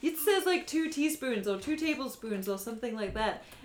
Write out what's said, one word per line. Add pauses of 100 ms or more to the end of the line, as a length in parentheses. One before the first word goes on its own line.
It
says,
like,
two
teaspoons
or
two
tablespoons
or
something
like
that." (220)